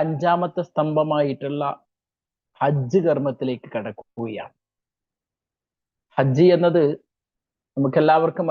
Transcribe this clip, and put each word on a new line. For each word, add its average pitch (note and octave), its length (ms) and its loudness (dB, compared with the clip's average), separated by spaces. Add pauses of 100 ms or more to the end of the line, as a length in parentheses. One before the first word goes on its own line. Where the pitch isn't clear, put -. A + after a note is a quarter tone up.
അഞ്ചാമത്തെ E3+ 640 -2
സ്തംഭമായിട്ടുള്ള D3+ 920 -2 (960)
ഹജ്ജ് C#3 460 0
കർമ്മത്തിലേക്ക് C3 680 -2
കടക്കുകയാണ്. A2 800 -10 (1600)
ഹജ്ജ് C3+ 300 4 (100)
എന്നത് E3+ 280 2 (920)
നമുക്കെല്ലാവർക്കും D#3 760 2